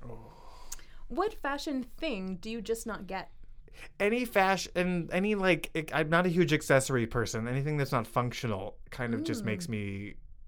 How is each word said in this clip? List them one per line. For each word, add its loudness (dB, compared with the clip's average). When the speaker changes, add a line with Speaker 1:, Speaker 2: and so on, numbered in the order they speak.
Speaker 1:
Oh. -10
Speaker 2:
What -2
fashion -4
thing -4
do -10
you -6
just -4
not -8
get? -8
Speaker 1:
Any 4
fashion, 4
any, 4
like, 4
it, -2
I'm 2
not 6
a 6
huge 6
accessory 4
person. -2
Anything -2
that's 0
not 0
functional -2
kind -2
of -2
just -2
Speaker 2:
Mm. -2
Speaker 1:
makes -2
me, -6